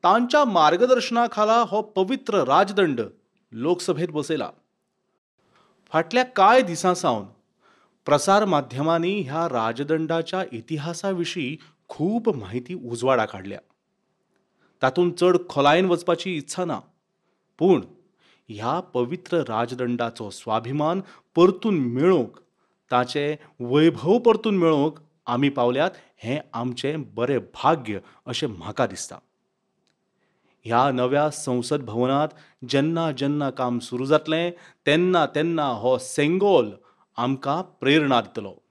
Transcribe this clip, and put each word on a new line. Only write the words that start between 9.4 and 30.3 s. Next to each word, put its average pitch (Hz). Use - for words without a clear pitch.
राजदंडाच्या 156
इतिहासाविशीं 160
खूब 220
म्हायती 123
उजवाडाक 120
हाडल्या. 98
तातूंत 175
चड 175
खोलायेन 151
वचपाची 175
इत्सा 165
ना, 143
पूण 175
ह्या 113
पवित्र 156
राजदंडाचो 120
स्वाभिमान 135
परतून 185
मेळोवंक, 131
ताचें 143
वैभव 147
परतून 220
मेळोवंक 156
आमी 123
पावल्यात, 135
हें 131
आमचें 123
बरें 123
भाग्य 123
अशें 127
म्हाका 104
दिसता. -